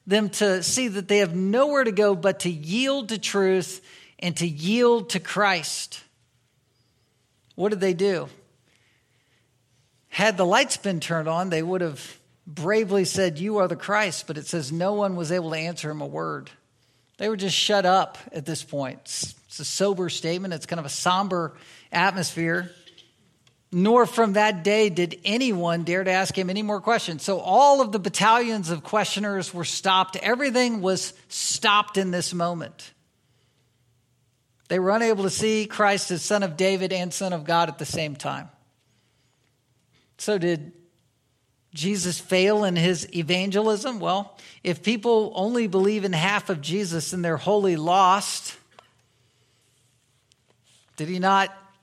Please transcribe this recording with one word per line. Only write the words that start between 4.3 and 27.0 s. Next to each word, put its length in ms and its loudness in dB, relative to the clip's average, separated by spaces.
to 100 0
yield 640 2
to 80 -2
Christ. 840 -2
What 160 0
did 100 -2
they 140 2
do? 340 0
Had 280 2
the 80 4
lights 320 4
been 220 -4
turned 280 -4
on, 240 -2
they 100 0
would 200 -2
have 360 -6
bravely 580 0
said, 320 0
"You 200 -2
are 100 4
the 80 -6
Christ," 500 -2
but 140 -10
it 80 -14
says 240 -4
no 220 -2
one 220 0
was 160 -4
able 200 -2
to 60 -4
answer 340 -6
him 100 -8
a 60 -8
word. 420 -8
They 120 -4
were 80 -2
just 180 -2
shut 300 2
up 320 2
at 160 -10
this 160 -6
point. 400 -8
It's, 320 -10
it's 120 -16
a 60 -10
sober 440 -2
statement. 460 -6
It's 100 -12
kind 140 -6
of 80 -8
a 20 -10
somber 640 0
atmosphere. 800 -2
Nor 360 4
from 260 2
that 300 2
day 260 4
did 340 -2
anyone 600 0
dare 200 0
to 80 0
ask 240 0
him 140 -2
any 140 -4
more 180 -4
questions. 420 -2